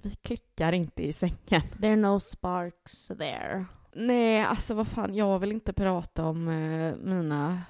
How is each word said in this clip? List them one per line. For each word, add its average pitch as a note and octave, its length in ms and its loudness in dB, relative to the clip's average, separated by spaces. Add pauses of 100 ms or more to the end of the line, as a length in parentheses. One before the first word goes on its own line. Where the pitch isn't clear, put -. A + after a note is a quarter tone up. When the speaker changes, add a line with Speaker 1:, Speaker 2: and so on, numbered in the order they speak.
Speaker 1:
vi G3+ 80 -6
klickar - 640 -4
inte E3+ 340 -2
i D3+ 60 -2
sängen. E3+ 500 0 (180)
Speaker 2:
There G#3+ 120 4
are G#3+ 40 6
no G3+ 240 4
sparks - 880 -6
there. E3 580 -4 (260)
Speaker 1:
Nej, A3+ 500 4
alltså - 320 0
vad G#3+ 140 0
fan, G3+ 260 -2
jag G3 240 4
vill G3 140 0
inte A3 200 -4
prata F#3 520 0
om, E3 240 0
eh, D#3+ 480 0
mina E3+ 720 0